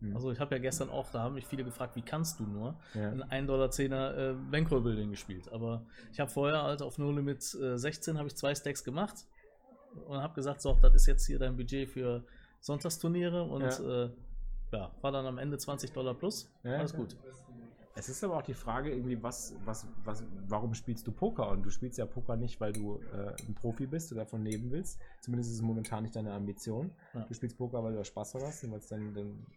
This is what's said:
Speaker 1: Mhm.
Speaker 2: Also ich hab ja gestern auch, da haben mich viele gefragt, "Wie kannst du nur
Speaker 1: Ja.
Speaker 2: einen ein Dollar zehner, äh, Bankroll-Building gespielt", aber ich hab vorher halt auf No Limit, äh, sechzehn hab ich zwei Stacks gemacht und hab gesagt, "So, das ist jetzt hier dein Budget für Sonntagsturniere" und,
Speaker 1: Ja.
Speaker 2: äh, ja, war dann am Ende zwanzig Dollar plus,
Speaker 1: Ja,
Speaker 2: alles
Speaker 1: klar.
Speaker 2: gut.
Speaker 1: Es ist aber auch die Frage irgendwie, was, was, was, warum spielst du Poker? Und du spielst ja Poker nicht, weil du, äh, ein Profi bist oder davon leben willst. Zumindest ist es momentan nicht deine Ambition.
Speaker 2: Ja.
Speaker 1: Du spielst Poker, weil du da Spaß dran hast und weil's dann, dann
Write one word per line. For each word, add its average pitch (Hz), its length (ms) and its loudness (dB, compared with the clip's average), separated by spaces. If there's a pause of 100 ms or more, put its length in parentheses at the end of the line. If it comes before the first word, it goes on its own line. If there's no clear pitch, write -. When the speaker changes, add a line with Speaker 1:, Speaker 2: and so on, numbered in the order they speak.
Speaker 1:
Mhm. 104 140 -4
Speaker 2:
Also 127 180 -2
ich 123 80 -2
hab 143 100 -2
ja 131 80 -2
gestern 131 320 -2
auch, - 220 -4
da 117 80 -2
haben 123 160 -2
mich 127 100 -8
viele 131 180 -4
gefragt, 123 300 -6
"Wie 117 80 -6
kannst 160 380 -2
du 113 40 -2
nur 107 340 -4 (160)
Speaker 1:
Ja. 104 160 -2
Speaker 2:
einen 131 120 -4
ein 135 240 -2
Dollar 135 240 4
zehner, 135 480 0
äh, 135 160 0 (160)
Bankroll-Building 120 600 2
gespielt", 92 420 -10
aber 113 340 -4 (260)
ich - 60 -16
hab 143 120 -2
vorher 147 340 2
halt 143 180 -2
auf - 160 -8
No 143 140 0
Limit, 143 420 -2
äh, 123 240 -2
sechzehn 151 400 -2
hab 147 80 -2
ich 139 80 -8
zwei 139 200 -2
Stacks 143 280 -6
gemacht 156 420 -4 (840)
und 139 120 -4
hab 156 140 -6
gesagt, 139 260 -4
"So, - 220 8
das 127 120 12
ist - 120 12
jetzt 135 200 8
hier - 120 2
dein 127 180 2
Budget 131 320 -2
für 120 360 -2 (360)
Sonntagsturniere" 170 840 -2
und, 139 180 -2
Speaker 1:
Ja. 127 420 0
Speaker 2:
äh, 120 60 -4 (600)
ja, 101 180 -4 (100)
war 139 120 -2
dann 135 120 -2
am 127 140 -4
Ende 143 180 -2
zwanzig 139 360 -6
Dollar 127 220 -2
plus, - 380 -4 (120)
Speaker 1:
Ja, 123 140 -2
Speaker 2:
alles 156 140 -2
Speaker 1:
klar. 135 140 -4
Speaker 2:
gut. - 100 -14 (840)
Speaker 1:
Es 117 120 -10
ist - 120 -8
aber 185 140 0
auch 143 60 -2
die 139 100 -6
Frage 127 380 -4
irgendwie, 127 320 -2
was, - 320 -6 (100)
was, 110 240 -6 (160)
was, 107 180 -2 (260)
warum 110 260 0
spielst - 320 -6
du 113 60 -4
Poker? 185 360 -2
Und 101 140 4
du 101 80 6
spielst 123 260 2
ja 117 80 -2
Poker 113 320 -2
nicht, 117 240 -2
weil 104 140 0
du, 104 260 -2 (140)
äh, 101 180 -6 (160)
ein 107 60 -2
Profi 123 320 -2
bist 160 260 -6
oder 110 120 -4
davon 110 200 -6
leben 107 260 -2
willst. 160 300 -2 (220)
Zumindest 120 280 -2
ist 117 60 -4
es 110 60 -4
momentan 110 400 -2
nicht 110 120 -6
deine 107 200 -4
Ambition. 107 560 -4 (240)
Speaker 2:
Ja. 117 80 -8
Speaker 1:
Du 113 100 -10
spielst 117 240 -8
Poker, 120 260 -4
weil 113 100 -2
du 107 60 -4
da 101 60 -4
Spaß - 280 -10
dran 131 100 -6
hast 151 220 -8
und 113 80 -8
weil's 104 160 -12
dann, 107 260 -8
dann 104 320 -8 (100)